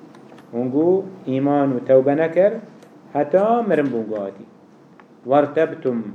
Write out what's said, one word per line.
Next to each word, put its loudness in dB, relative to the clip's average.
انگو 0
ايمان 0
و -2
توبه 4
نكر 2
حتى 2
مرن 2
بونگو -4
هاتي. -10
وارتبتم. 0